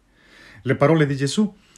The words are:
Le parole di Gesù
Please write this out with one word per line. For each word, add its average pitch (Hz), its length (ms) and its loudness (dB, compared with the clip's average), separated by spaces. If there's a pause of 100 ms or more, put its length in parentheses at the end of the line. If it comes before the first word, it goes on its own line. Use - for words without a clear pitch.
(600)
Le 127 140 -2
parole 151 300 2
di 139 120 -4
Gesù 143 360 -2 (240)